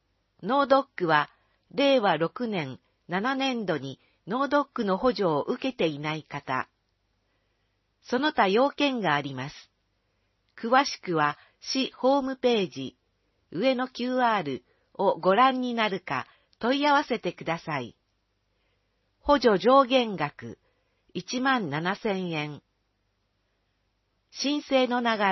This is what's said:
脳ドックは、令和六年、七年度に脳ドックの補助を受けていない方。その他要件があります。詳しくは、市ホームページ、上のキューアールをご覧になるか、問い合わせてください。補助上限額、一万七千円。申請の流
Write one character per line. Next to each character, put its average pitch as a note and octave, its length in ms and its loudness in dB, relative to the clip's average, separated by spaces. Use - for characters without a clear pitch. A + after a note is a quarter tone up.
脳 C4 260 0
ド C4+ 120 6
ッ C4+ 140 -8
ク F3+ 140 -4
は、 D3+ 200 4
令 C#4 240 4
和 G3 180 4
六 E3 300 -2
年、 D#3 320 -4
七 G3+ 260 -2
年 C4 320 -2
度 E3+ 100 -2
に C3+ 220 -10
脳 C4 200 -2
ド C#4+ 140 2
ッ - 40 -2
ク - 180 -6
の F#3+ 140 0
補 B3+ 120 2
助 G3+ 140 -2
を D3+ 180 2
受 B3+ 300 -4
け - 40 -16
て F3 120 0
い C#3+ 100 -4
な D3+ 160 -6
い D#3 80 -10
方。 C3 460 -6
そ B3 180 -2
の D4+ 120 0
他 A3 140 2
要 A#3 240 2
件 C4+ 300 -2
が E3 140 2
あ D3 60 0
り C#3 140 -8
ま B2+ 160 -8
す。 - 40 -20
詳 C4 280 2
し - 160 -8
く E3+ 160 -2
は、 D3 200 2
市 - 360 -4
ホ C#4 240 2
ー - 20 -6
ム C4 140 -6
ペ A#3+ 260 2
ー D#3+ 80 -4
ジ、 C3+ 260 -12
上 B3+ 240 0
の B3 140 -4
キ - 180 -8
ュ B3+ 120 -2
ー A#3 180 2
ア - 20 0
ー F#3 60 -4
ル C3+ 200 -6
を F#3 240 0
ご F3+ 160 2
覧 B3+ 260 4
に B3 140 -4
な A3 140 0
る G3 120 -4
か、 C3 260 -6
問 C4+ 200 0
い D4 60 0
合 D4 60 4
わ C#4+ 120 2
せ A#3 140 -4
て F3 140 -6
く - 120 -16
だ E3 140 -4
さ D3 220 -6
い。 A#2+ 160 -12
補 C#4+ 180 4
助 G#3+ 200 4
上 C4 260 6
限 A#3 320 0
額、 C#3+ 420 -8
一 - 260 -6
万 B3+ 300 0
七 E3+ 260 -4
千 F#3+ 340 -4
円。 D3+ 320 -6
申 D4 300 -4
請 C4 260 0
の B3 140 -2
流 A#3 160 -2